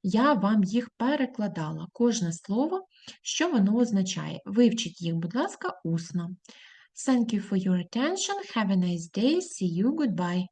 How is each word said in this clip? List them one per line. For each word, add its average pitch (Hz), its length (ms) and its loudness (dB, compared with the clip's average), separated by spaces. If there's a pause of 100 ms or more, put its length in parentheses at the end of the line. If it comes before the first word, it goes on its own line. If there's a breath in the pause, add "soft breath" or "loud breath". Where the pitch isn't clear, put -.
я 220 300 4
вам 202 320 4
їх 226 320 -2
перекладала. 202 960 -2
Кожне 226 400 2
слово, 302 540 -2 (360 loud breath)
що - 280 -2
воно 214 260 4
означає. 190 680 0
Вивчіть 220 560 2
їх, 165 140 -2
будь 170 200 -4
ласка, 359 500 -6
усно. 170 460 -4 (800 loud breath)
Thank 240 260 2
you 196 140 -2
for 196 180 0
your 180 200 2
attention. 381 500 -2 (200)
Have 202 140 0
a 190 60 4
nice 175 420 -2
day. 262 180 4
See 185 460 -2
you. 269 140 2
Goodbye. 180 560 -2